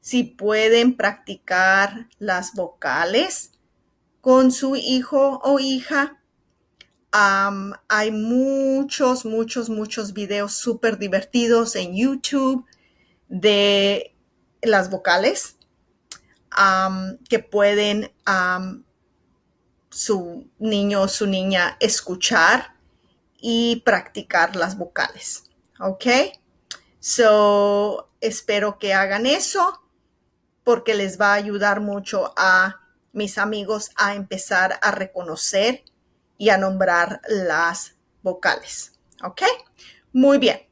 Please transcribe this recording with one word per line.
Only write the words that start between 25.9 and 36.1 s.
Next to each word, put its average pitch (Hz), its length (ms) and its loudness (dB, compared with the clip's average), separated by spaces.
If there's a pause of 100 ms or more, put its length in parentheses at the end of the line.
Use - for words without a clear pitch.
So, 208 1080 2 (120)
espero 208 580 -4
que 196 160 -2
hagan 196 320 0
eso 370 540 0 (840)
porque 233 320 2
les 196 260 -2
va 202 120 4
a - 20 4
ayudar 208 460 -2
mucho 202 560 -6
a 185 440 2 (320)
mis 202 260 -6
amigos 208 580 -4
a 202 180 0
empezar 190 680 -2
a 208 100 0
reconocer 190 880 -4 (560)